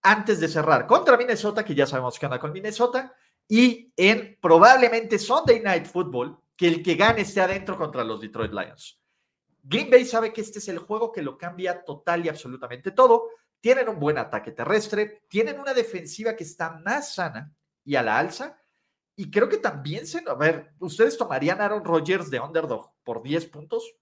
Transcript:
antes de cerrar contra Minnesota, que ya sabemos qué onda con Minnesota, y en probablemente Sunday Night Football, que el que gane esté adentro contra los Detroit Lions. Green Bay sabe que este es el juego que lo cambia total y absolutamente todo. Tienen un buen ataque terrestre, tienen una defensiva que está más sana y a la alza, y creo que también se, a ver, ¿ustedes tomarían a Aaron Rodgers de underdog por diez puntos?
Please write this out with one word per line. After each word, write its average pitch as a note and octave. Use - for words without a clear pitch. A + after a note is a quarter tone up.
antes G3+
de D#3+
cerrar D3+
contra C4
Minnesota, A3
que E3+
ya C3+
sabemos B2+
qué -
onda B2+
con D3+
Minnesota, A#3+
y A#3
en G3+
probablemente A3+
Sunday C4+
Night F#3+
Football, C3
que F3
el E3
que E3+
gane G#3+
esté G3
adentro F#3+
contra D3+
los A2
Detroit G#2+
Lions. F2
Green F#3+
Bay B3+
sabe A3+
que A3
este G#3+
es G3+
el F3
juego A3
que F3
lo C3+
cambia F3
total E3+
y -
absolutamente B2+
todo. A#3
Tienen B3
un -
buen C#3+
ataque A2
terrestre, G#3
tienen C#4
una C#4
defensiva A3
que G3
está E3
más C#4+
sana D3+
y C#3+
a B2+
la A2
alza, F3+
y G3
creo G#3+
que G#4
también D#3+
se, E4+
a D3
ver, D3+
¿ustedes F#3
tomarían D#3+
a G#3
Aaron G#3
Rodgers E3
de C3
underdog D3
por A2+
diez D#3+
puntos? D3+